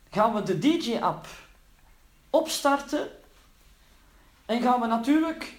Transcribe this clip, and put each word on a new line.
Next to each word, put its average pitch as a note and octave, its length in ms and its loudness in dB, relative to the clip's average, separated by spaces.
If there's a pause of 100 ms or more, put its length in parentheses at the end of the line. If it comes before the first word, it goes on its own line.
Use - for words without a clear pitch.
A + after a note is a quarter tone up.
(100)
Gaan A3 240 2
we G#3 80 -4
de E3+ 160 -2
D D4 260 2
J-app F3+ 420 -2 (1040)
opstarten. D4 800 0 (1400)
En A#3+ 160 -2
gaan B3 180 4
we A#3 60 -2
natuurlijk C#4+ 720 0